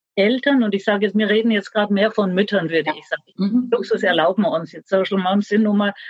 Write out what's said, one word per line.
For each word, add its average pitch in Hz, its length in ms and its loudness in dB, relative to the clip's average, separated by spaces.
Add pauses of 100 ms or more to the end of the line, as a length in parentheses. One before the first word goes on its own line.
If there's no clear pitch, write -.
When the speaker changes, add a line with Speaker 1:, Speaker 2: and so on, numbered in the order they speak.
(160)
Speaker 1:
Eltern, 254 480 2
und 208 100 -2
ich 196 100 -2
sage 208 220 0
jetzt, 196 100 0
wir 208 140 0
reden 220 220 2
jetzt 202 200 -2
gerade 208 220 0
mehr 202 180 2
von 196 220 -2
Müttern, 190 360 0
würde 160 200 -2
Speaker 2:
Ja. - 80 -4
Speaker 1:
ich - 100 -20
sagen. 147 140 -8 (140)
Speaker 2:
Mhm. 214 360 0
Speaker 1:
Luxus 214 300 -2
erlauben 185 420 2
wir 165 80 0
uns 165 200 -4
jetzt. 160 180 -18
Social 190 300 0
Moms 196 280 0
sind 214 160 2
nun 208 140 0
mal 202 160 0 (160)